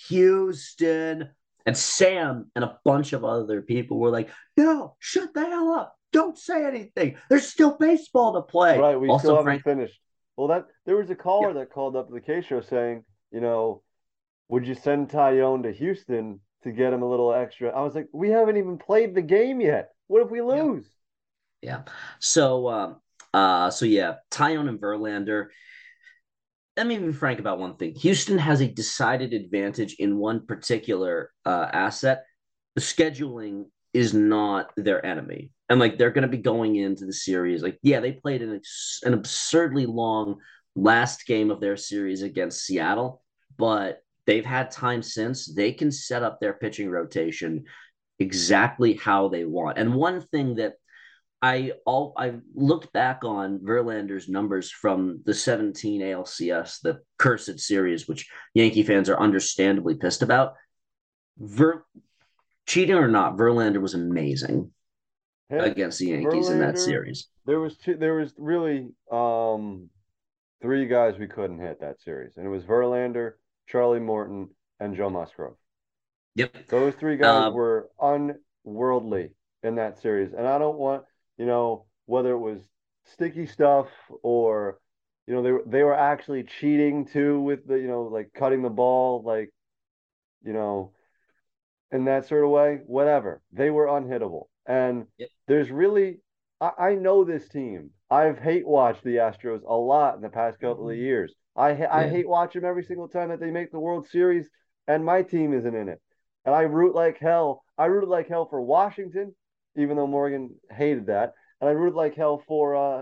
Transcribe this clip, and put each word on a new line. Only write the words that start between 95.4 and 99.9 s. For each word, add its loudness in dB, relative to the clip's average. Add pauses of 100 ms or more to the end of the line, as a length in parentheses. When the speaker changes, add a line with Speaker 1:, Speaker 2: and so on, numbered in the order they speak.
Speaker 2:
there's 2
really, 2 (400)
I, 0
I 2
know 4
this -4
team. -10 (220)
I've 4
hate 0
watched 2
the -2
Astros -2
a 0
lot 2